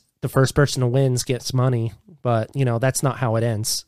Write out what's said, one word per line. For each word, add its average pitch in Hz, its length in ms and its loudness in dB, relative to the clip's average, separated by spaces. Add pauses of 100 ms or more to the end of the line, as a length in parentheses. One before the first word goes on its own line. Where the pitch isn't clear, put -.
(220)
the 139 80 -4
first 135 260 2
person 139 260 2
to 123 60 2
wins 127 360 2
gets - 300 -4
money, 123 400 0 (280)
but, 117 340 -2
you 139 100 0
know, 117 140 0
that's 131 240 -2
not 131 140 -2
how 113 180 0
it 113 80 0
ends. 110 440 -2